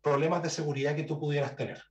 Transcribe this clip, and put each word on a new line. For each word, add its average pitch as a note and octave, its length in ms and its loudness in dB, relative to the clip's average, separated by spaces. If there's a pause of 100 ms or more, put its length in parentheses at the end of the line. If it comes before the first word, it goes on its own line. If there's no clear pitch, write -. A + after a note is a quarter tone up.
problemas D#3 400 4
de E3 80 -2
seguridad D3 460 0
que D3+ 80 -2
tú D3 160 -4
pudieras D3 360 0
tener. - 360 -6